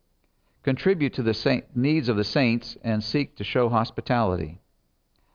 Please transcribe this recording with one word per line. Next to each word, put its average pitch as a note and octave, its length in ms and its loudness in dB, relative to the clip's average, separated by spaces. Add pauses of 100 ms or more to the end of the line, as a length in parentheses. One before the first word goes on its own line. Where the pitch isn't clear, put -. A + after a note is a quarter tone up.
(600)
Contribute D3 540 0
to B2+ 80 -2
the A2 100 2
sa-, B2+ 280 0 (120)
needs C3 360 0
of A2+ 60 2
the G#2 80 0
saints A#2+ 600 0
and A2 200 0
seek - 340 -4
to G#2 60 -6
show A#2+ 260 2
hospitality. A2 920 -2 (720)